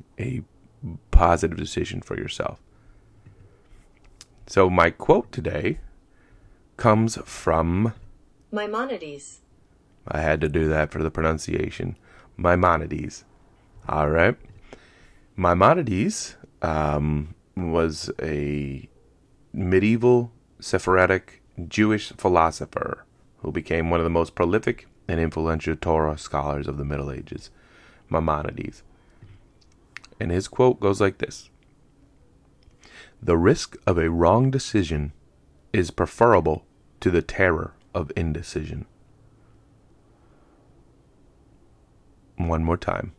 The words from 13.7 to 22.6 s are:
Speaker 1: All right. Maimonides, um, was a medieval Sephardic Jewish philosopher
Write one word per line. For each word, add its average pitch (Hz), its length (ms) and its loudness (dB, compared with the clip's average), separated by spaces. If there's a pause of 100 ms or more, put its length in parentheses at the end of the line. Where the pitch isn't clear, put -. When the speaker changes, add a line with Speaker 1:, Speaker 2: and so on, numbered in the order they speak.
Speaker 1:
All 76 220 0
right. 85 260 4 (1000)
Maimonides, 107 1000 2 (260)
um, 76 720 -2 (220)
was 82 560 -2 (100)
a 71 680 -6 (640)
medieval 110 800 2 (280)
Sephardic 92 800 0 (260)
Jewish 107 500 0
philosopher - 880 0 (320)